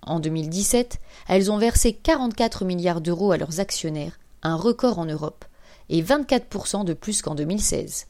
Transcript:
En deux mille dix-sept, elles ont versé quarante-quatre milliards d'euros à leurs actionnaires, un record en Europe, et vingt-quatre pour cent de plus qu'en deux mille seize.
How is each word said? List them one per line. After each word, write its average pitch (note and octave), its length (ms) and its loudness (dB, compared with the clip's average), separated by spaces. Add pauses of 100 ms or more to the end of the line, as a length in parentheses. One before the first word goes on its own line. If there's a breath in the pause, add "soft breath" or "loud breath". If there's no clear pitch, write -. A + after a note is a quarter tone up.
En D#3+ 180 -4
deux D#3 100 -2
mille D#3+ 180 -2
dix-sept, G3+ 520 0 (280 loud breath)
elles F#3+ 220 4
ont G#3 80 0
versé A#3 340 4
quarante-quatre A#3+ 720 0
milliards F3 360 0
d'euros F3 320 2
à E3 40 4
leurs D#3 240 -4
actionnaires, D#3+ 580 -6 (260)
un D#3+ 120 0
record A#3 420 2
en E3+ 60 -2
Europe, D3+ 400 -6 (440 soft breath)
et E3 140 2
vingt-quatre B3+ 440 2
pour - 200 -8
cent G#3 160 -2
de E3+ 120 -2
plus - 280 -4
qu'en D3+ 140 -4
deux D3 80 -4
mille G3 180 -2
seize. - 480 -2